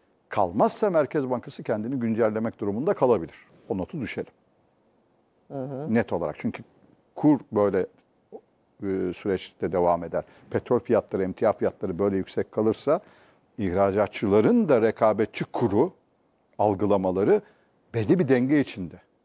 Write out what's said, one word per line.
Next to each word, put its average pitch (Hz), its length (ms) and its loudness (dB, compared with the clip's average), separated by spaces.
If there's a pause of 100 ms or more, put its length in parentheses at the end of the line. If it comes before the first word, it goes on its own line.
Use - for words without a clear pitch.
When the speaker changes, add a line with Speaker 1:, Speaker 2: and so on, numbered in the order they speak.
(280)
Speaker 1:
Kalmazsa 117 600 0
Merkez 147 400 0
Bankası 127 340 -6
kendini 120 360 -4
güncellemek 110 600 0
durumunda 117 340 -2
kalabilir. 104 420 0 (340)
O 107 80 -4
notu 110 240 -6
düşelim. 101 320 -8 (1200)
Speaker 2:
Hı 139 120 -8
hı. 143 300 -8
Speaker 1:
Net 113 200 0
olarak. 82 240 -4
Çünkü - 260 -8 (520)
kur 151 240 2 (120)
böyle, 101 340 2 (960)
e, 95 300 -4
süreçte 95 580 -4
devam 87 320 2
eder. 82 200 -4 (260)
Petrol 120 300 0
fiyatları, 104 440 0
emtia 98 300 0
fiyatları 95 460 -4
böyle 101 180 2
yüksek - 340 -4
kalırsa 110 480 0 (580)
ihracatçıların 104 1120 2
da 120 120 4
rekabetçi 110 640 0
kuru 117 460 0 (680)
algılamaları 101 840 2 (520)
belli 117 260 2
bir 156 80 0
denge 131 320 2
içinde. 92 360 -6 (300)